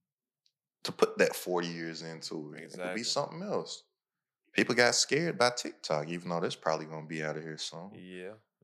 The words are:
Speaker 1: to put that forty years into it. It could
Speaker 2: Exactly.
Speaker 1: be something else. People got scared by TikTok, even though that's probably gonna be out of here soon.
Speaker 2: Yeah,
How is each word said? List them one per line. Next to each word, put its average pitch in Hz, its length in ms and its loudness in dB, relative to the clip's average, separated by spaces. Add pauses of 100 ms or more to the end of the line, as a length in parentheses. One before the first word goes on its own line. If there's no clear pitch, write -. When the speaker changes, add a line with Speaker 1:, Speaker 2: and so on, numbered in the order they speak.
(840)
Speaker 1:
to - 80 -4
put - 280 2
that 85 160 6
forty 87 320 0
years 82 340 -6
into 80 520 -8
it. 73 40 -12
It - 40 -12
could - 20 -12
Speaker 2:
Exactly. 90 380 -4
Speaker 1:
be - 20 -4
something 147 400 -2
else. 135 400 -4 (720)
People 113 220 6
got 120 200 8
scared 156 420 2
by 120 140 6
TikTok, - 580 -2
even 87 200 -4
though 85 100 0
that's 87 160 -2
probably 78 320 0
gonna 78 180 -10
be 78 180 -6
out 76 140 -2
of 78 60 -8
here 78 140 -8
soon. 87 360 -10
Speaker 2:
Yeah, 92 400 -12 (300)